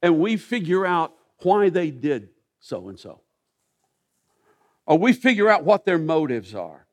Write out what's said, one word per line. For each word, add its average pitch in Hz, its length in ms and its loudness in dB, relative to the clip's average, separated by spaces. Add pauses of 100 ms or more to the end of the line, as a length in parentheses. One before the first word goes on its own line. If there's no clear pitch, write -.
and 170 160 4
we 214 180 0
figure 190 480 -2
out 175 300 -2 (280)
why 196 260 2
they 165 220 -2
did 123 400 -6 (280)
so-and-so. 92 600 -14 (1700)
Or 156 120 2
we 233 140 4
figure 220 380 2
out 185 140 0
what 202 200 2
their 180 140 0
motives 139 560 -4
are. 80 380 -14